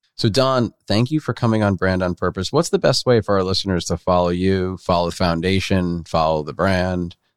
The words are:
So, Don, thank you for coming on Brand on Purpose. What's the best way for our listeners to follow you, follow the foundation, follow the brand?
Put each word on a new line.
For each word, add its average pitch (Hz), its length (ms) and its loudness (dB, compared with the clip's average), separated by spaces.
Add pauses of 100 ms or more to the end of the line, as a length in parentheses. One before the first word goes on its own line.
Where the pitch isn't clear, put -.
(180)
So, 113 120 2
Don, 131 420 2 (160)
thank 110 220 2
you 151 100 -2
for 120 140 -4
coming 110 300 0
on 98 140 2
Brand 92 260 0
on 90 100 0
Purpose. 92 380 -4
What's 156 180 0
the 202 80 0
best - 300 0
way 117 140 4
for 101 160 0
our 92 60 2
listeners 95 420 -2
to 87 120 -2
follow 90 320 2
you, 92 480 0
follow 87 320 0
the - 60 -6
foundation, 90 880 0
follow 80 400 0
the 73 100 -8
brand? 90 600 -2 (220)